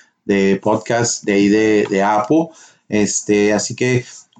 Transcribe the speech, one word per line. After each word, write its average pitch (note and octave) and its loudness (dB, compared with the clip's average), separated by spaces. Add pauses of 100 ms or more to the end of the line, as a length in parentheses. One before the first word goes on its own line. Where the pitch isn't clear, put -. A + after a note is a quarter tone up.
(260)
de G2 0
podcast A#2 -4
de G#2+ -2
ahí G2+ 4
de, G#2+ 2
de G2 0
Apple. G#2+ 0 (400)
Este, G#2 0
así G#2+ -4
que, B2+ -2 (340)